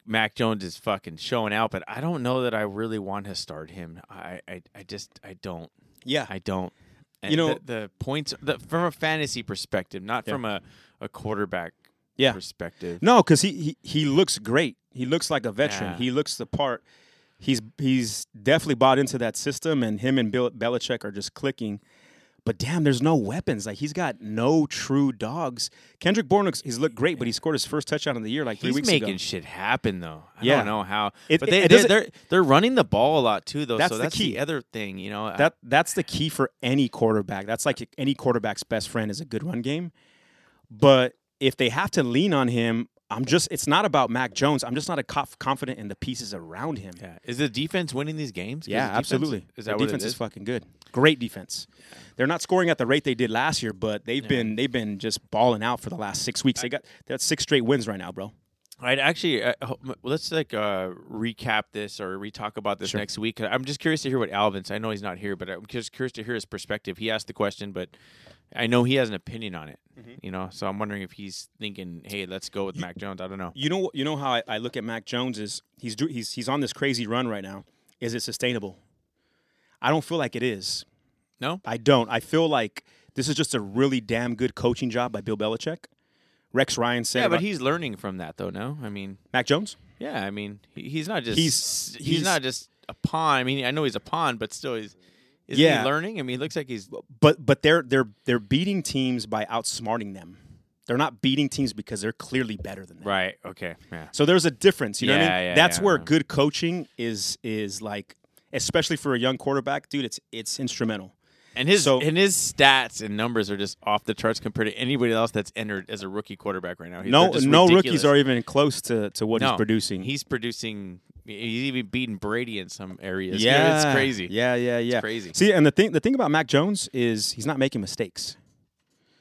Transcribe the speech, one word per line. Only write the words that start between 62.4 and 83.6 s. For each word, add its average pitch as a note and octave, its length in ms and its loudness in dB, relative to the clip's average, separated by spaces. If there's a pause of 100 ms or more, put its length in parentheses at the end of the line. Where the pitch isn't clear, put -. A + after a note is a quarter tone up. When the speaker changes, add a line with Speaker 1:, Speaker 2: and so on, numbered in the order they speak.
Speaker 1:
about G2+ 200 -2
this G2 120 -6
Speaker 2:
Sure. G#2+ 100 -4
Speaker 1:
next G#2 180 -6
week. A2 220 -4
I'm A#2 240 -2
just C#3 160 -8
curious D#3 220 -2
to C3+ 80 -4
hear C3 100 0
what G#2+ 120 -2
Alvin's, G2+ 380 0
I G#2 100 -6
know A2 100 -6
he's G#2 120 -6
not F#2+ 160 -8
here, G2 200 -6
but F2+ 120 -10
I'm F#2+ 180 -10
just A#2+ 260 -8
curious C3 200 -6
to A2 100 -12
hear A#2+ 120 -6
his G#2 100 -6
perspective. G2+ 520 -8
He A2 120 -4
asked A2 180 -4
the - 60 -14
question, G2+ 380 -4
but F2+ 180 -8 (640)
I A#2+ 120 0
know B2 160 6
he B2+ 120 4
has B2+ 140 2
an G#2 60 -4
opinion G#2 400 -10
on D#2 140 -12
it, - 100 -20 (200)
Speaker 2:
Mm-hmm. A2+ 120 -20 (100)
Speaker 1:
you F#2 100 -12
know? F#2 200 -6
So G2+ 160 -8
I'm G2 120 -4
wondering G#2 220 -6
if F#2 120 -12
he's G2 360 -14 (100)
thinking, F#2+ 460 -12
"Hey, G2 220 -6
let's F#2 220 -10
go G2 160 -4
with F#2 100 -8
Speaker 2:
You - 60 -8
Speaker 1:
Mac F2 160 -10
Jones." G2 220 -10
I F#2 80 -10
don't F#2+ 120 -10
know. F2 160 -8
Speaker 2:
You C3+ 120 -4
know, F#3 280 0
you C3+ 100 -2
know D3+ 100 -2
how C#3 200 -4
I, A#2 120 0
I A2 120 -4
look A#2+ 180 -8
at A2+ 60 -6
Mac A2+ 220 -8
Jones B2 340 -4
is G#2 240 -10 (120)
he's A2+ 200 -10
do-, B2+ 120 0
he's, A#2 260 -8
he's A#2 140 -6
on C#3 140 0
this B2+ 100 -4
crazy A#2+ 360 -2
run A#2+ 200 -2
right G#2 160 -6
now. G2 220 -14 (340)
Is A#2 140 -4
it A#2 80 -4
sustainable? A2+ 560 -4 (1040)
I B2 80 2
don't D3+ 140 2
feel E3+ 140 -4
like C3+ 180 -2
it A#2 80 -2
is. G2+ 420 -4 (540)
Speaker 1:
No? D#3+ 260 -6
Speaker 2:
I A#2 120 -4
don't. A#2 320 6
I A2+ 100 0
feel D#3+ 280 2
like B2 360 -2 (320)
this C3 120 -2
is D3+ 80 0
just C#3+ 180 -2
a B2+ 60 0
really B2 420 0